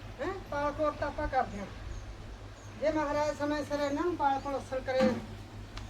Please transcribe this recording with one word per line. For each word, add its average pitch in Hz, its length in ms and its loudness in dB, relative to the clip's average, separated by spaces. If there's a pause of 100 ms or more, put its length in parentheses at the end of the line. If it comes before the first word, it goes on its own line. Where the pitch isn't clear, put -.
(220)
ਹੈਂ, 349 120 0 (180)
ਪਾਲ 285 200 2
ਪੋਸ 294 280 2
ਤਾਂ 202 80 0
ਆਪਾਂ 202 200 -2
ਕਰਦੇ 202 320 2
ਆ। 196 60 -4 (1160)
ਜੇ 294 100 4
ਮਹਾਰਾਜ 294 460 2
ਸਮੇਂ 294 260 0
ਸਿਰ 285 160 0
ਇਹਨਾਂ 285 240 2
ਨੂੰ 349 120 2
ਪਾਲ 277 240 4
ਪਲੋਸਣ 269 400 -2
ਕਰੇ, 262 200 2 (920)